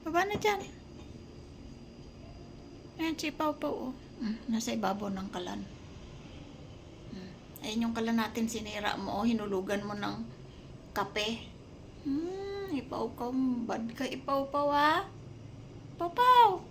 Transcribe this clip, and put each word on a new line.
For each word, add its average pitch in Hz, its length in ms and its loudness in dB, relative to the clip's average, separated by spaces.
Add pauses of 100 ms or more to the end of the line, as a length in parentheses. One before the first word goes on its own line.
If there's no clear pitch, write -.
Baba 339 240 2
na 415 80 0
dyan. 403 260 4 (2500)
Ayan, 320 160 2
si 311 160 -2
Pau 302 240 2
Pau, 262 340 -2
oh. 254 40 -6 (260)
Hmm, 220 180 0 (140)
nasa 226 240 2
ibabaw 202 340 2
ng 196 220 -4
kalan. 190 320 -4 (1500)
Hmm. 185 220 -10 (320)
Ayan 226 260 0
yung 226 60 0
kalan 226 240 2
natin, 226 320 0
sinira 214 480 -2
mo, 196 240 0
oh. - 20 4
Hinulugan 202 600 2
mo 208 80 -4
ng 202 320 -4 (640)
kape. 214 480 0 (640)
Hmm, 381 720 -2
Ipau 226 400 -2
Pau, 240 160 -2 (320)
bad 226 320 0
ka, 269 80 -2
Ipau 277 480 0
Pau, 285 240 4
ah. 320 320 6 (880)
Ipau 349 160 -2
Pau. 480 600 10